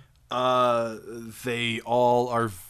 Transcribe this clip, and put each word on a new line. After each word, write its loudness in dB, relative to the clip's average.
Uh, 2
they -2
all 2
are 0